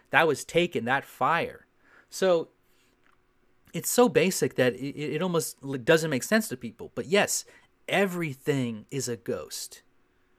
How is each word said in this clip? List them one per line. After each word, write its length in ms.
That 180
was 160
taken, 400
that 200
fire. 600
So 380
it's 180
so 180
basic 480
that 180
it, 220
it, 180
it 80
almost 400
l-, 120
doesn't 360
make 120
sense 260
to 80
people. 380
But 120
yes, 380
everything 1000
is 180
a 80
ghost. 680